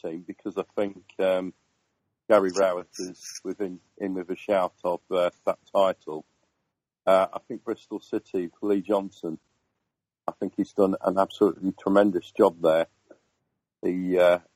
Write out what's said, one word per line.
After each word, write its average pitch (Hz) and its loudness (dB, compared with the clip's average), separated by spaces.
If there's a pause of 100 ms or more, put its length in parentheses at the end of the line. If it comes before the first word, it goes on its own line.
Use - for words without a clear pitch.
team, 85 -10
because - -12
I 92 -4 (140)
think, 98 -6 (160)
um, 92 -2 (760)
Gary 98 4
Rowett 90 0 (100)
is 92 -12 (220)
within, 92 -8 (160)
in 98 -6
with 92 -8
a 92 -6
shout 95 -2 (100)
of, 87 -4 (100)
uh, 90 0 (140)
that - -4 (160)
title. 90 -2 (840)
Uh, 95 4
I 95 -10
think 107 -14
Bristol 104 -8
City, - -6 (120)
Lee 101 0
Johnson, 98 -4 (920)
I - -12
think 95 -8
he's 98 -6
done 95 2
an 95 -2
absolutely 95 0
tremendous 98 2
job 95 4
there. 82 2 (960)
He, 90 -2
uh, 87 6 (160)